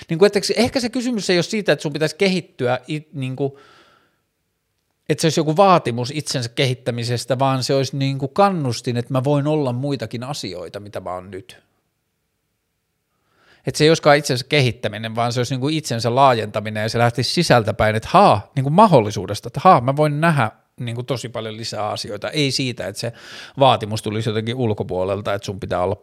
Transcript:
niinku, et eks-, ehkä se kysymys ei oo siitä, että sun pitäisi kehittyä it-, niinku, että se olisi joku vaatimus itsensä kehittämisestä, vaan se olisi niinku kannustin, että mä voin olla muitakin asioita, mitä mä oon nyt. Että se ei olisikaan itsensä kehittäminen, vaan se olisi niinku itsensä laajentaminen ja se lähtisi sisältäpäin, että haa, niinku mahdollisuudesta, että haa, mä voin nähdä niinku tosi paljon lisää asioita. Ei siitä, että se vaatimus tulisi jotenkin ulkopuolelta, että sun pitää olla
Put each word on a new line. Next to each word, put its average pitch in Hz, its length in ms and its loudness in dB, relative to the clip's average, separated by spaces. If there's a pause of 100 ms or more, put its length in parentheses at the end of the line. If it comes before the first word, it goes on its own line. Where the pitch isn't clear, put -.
niinku, 165 160 4
et 208 100 4
eks-, - 200 0
ehkä 247 240 0
se 233 100 -4
kysymys 233 400 -4
ei 180 80 2
oo 170 60 2
siitä, 202 280 -2
että 143 120 0
sun 151 100 -4
pitäisi 151 220 -2
kehittyä 147 720 -2
it-, 151 260 -10
niinku, 135 460 -6 (1500)
että 151 120 -2
se - 40 4
olisi 160 140 2
joku 156 180 0
vaatimus 131 580 4
itsensä 131 340 -4
kehittämisestä, 123 920 -2
vaan 131 240 0
se 139 120 0
olisi 135 220 0
niinku 135 300 -2
kannustin, 139 720 0
että 120 160 -4
mä 127 100 0
voin 143 240 2
olla 147 260 0
muitakin 123 500 -6
asioita, 95 560 -10
mitä 101 200 -12
mä 90 140 -8
oon 92 180 -10
nyt. 95 260 -14 (2000)
Että 139 100 -4
se 156 60 2
ei 151 60 6
olisikaan 151 280 6
itsensä 135 320 -2
kehittäminen, 113 640 -2
vaan 117 180 -2
se 123 60 -2
olisi 123 140 -2
niinku 131 160 -2
itsensä 120 460 -2
laajentaminen 110 680 2
ja 110 60 -2
se 113 100 -2
lähtisi 117 320 2
sisältäpäin, 107 640 2
että 110 160 -6
haa, 170 440 6
niinku 135 140 0
mahdollisuudesta, 110 800 4
että - 160 -8
haa, 180 180 8
mä 131 140 0
voin 147 260 0
nähdä 143 300 2 (280)
niinku 120 240 -8
tosi 123 260 -6
paljon 110 280 -8
lisää 107 320 -6
asioita. 104 400 -8
Ei 143 220 0
siitä, 127 360 -4
että 110 120 -10
se 120 140 -6 (460)
vaatimus 110 420 2
tulisi 107 280 -4
jotenkin 113 260 -4
ulkopuolelta, 101 800 -2
että 101 120 -6
sun 95 140 -8
pitää 90 240 -2
olla 98 200 0